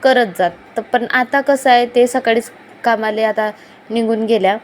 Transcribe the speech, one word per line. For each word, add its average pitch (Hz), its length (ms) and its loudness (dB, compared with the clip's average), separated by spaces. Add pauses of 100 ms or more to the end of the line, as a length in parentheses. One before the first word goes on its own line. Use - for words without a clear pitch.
करत 254 220 4 (120)
जात. 175 140 0 (260)
तर 226 40 -6
पण 233 240 -4
आता 254 360 -2
कसं 277 280 0
आहे, 240 160 4
ते 240 220 2
सकाळीच 240 440 -2 (320)
कामाले 214 400 -2
आता 214 280 -2 (380)
निघून 226 360 -2
गेल्या. 208 380 0